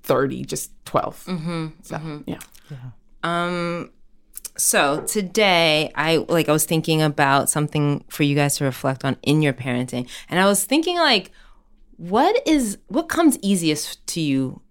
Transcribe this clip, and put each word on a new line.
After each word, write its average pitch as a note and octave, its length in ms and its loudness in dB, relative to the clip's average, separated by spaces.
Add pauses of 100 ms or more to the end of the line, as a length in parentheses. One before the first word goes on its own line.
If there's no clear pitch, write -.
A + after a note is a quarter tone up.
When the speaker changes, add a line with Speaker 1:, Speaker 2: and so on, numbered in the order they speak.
Speaker 1:
thirty, C3 420 0
just - 260 -8 (140)
twelve. - 400 -4
Speaker 2:
Mm-hmm. E3 420 -6 (160)
Speaker 1:
So, D#3 140 -12
Speaker 2:
Mm-hmm. D3+ 280 -10
Speaker 1:
yeah. - 140 -10 (840)
Speaker 2:
Um, E3+ 680 -4 (680)
so D#3 480 2
today, F3 880 2
I, D#3+ 220 2 (100)
like, E3 220 2
I - 20 4
was D3+ 140 2
thinking D#3+ 360 0
about C#3+ 480 2
something D3 600 0
for - 140 -2
you C#3+ 120 2
guys C#3+ 220 2
to D3 60 -2
reflect C3+ 420 -2
on C3 180 -2
in D#3 180 4
your C#3+ 120 2
parenting. B2 560 -4 (200)
And E3+ 100 0
I F#3+ 60 4
was G3 200 2
thinking, E4 320 0
like, C4 340 0 (680)
what B3+ 500 2
is, B3+ 300 2 (100)
what D#4 220 -4
comes D#4+ 320 4
easiest E3+ 680 0
to - 140 -6
you C3+ 500 0